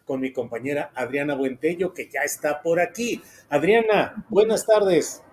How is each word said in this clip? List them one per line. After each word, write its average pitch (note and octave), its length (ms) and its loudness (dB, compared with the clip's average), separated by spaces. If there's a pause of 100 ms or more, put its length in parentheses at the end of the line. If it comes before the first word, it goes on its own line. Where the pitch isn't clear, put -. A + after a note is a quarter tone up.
con C3+ 160 -4
mi C3 120 -4
compañera B2+ 640 -6
Adriana C#3 400 -4
Buentello, D3+ 600 -2
que - 160 -12
ya C3+ 100 -6
está D3 420 -4
por E3 160 0
aquí. F3+ 440 -4 (260)
Adriana, G3+ 800 2
buenas - 380 2
tardes. G3 560 2 (100)